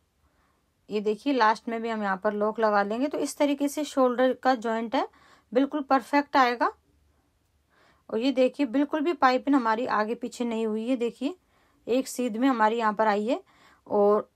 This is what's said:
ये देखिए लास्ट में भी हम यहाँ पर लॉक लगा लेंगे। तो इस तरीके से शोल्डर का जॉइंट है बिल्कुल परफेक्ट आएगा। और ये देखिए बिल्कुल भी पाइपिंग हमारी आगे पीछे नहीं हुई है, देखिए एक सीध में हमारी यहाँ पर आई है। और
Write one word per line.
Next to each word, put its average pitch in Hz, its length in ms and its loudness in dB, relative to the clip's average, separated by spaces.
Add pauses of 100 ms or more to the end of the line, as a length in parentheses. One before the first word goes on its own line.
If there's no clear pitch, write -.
(880)
ये 208 120 -4
देखिए 214 320 -2
लास्ट 220 360 2
में 226 140 -4
भी 233 60 -6
हम 220 140 -4
यहाँ 196 140 -2
पर 208 180 -2
लॉक 208 260 -2
लगा 208 220 4
लेंगे। 226 260 -2
तो 294 120 -6
इस 277 160 -6
तरीके 285 320 0
से 294 180 -6
शोल्डर 254 460 2 (100)
का 262 140 2
जॉइंट 226 380 -4
है 330 120 0 (460)
बिल्कुल 277 320 0
परफेक्ट 285 520 0
आएगा। 247 340 2 (1400)
और 220 80 -4
ये 262 140 0
देखिए 254 360 2
बिल्कुल 285 320 0
भी 320 140 0
पाइपिंग 262 420 2
हमारी 233 380 0
आगे 214 220 -2
पीछे 240 280 -8
नहीं 226 220 -4
हुई 220 220 -4
है, 262 80 0
देखिए 240 380 -4 (520)
एक 254 220 -2
सीध 247 280 -6
में 254 120 0
हमारी 226 300 2
यहाँ 220 160 0
पर 220 120 0
आई 208 200 0
है। 302 140 -2 (460)
और 208 500 2